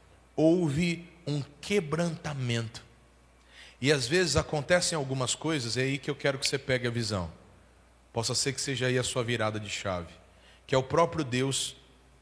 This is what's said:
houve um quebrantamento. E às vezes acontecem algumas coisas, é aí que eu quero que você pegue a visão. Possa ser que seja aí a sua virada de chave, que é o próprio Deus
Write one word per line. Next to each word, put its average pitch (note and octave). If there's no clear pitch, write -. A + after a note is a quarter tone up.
houve E3+
um D3
quebrantamento. D3+
E C3+
às C3+
vezes E3
acontecem D#3+
algumas C3+
coisas, A#2+
é C3
aí C#3
que -
eu C#3+
quero C3+
que -
você D3
pegue B2+
a A#2
visão. G#2
Possa A#2
ser -
que C3
seja B2+
aí B2+
a B2
sua B2
virada A2
de G#2
chave, F2+
que -
é -
o C3
próprio E3
Deus C3